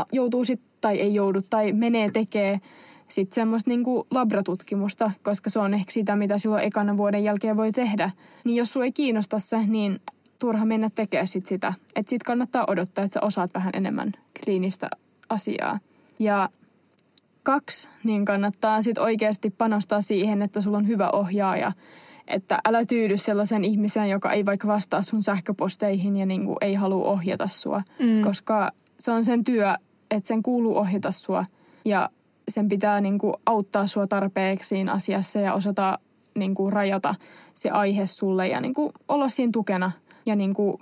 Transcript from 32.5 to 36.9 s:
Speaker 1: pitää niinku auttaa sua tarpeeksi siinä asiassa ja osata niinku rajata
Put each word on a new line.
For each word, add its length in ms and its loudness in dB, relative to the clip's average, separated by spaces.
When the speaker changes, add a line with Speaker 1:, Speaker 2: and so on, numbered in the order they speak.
Speaker 1:
pitää 320 2
niinku 340 0
auttaa 400 2
sua 200 -2
tarpeeksi 600 -2
siinä 240 -2
asiassa 480 -2
ja 140 0
osata 440 0
niinku 360 0
rajata 440 0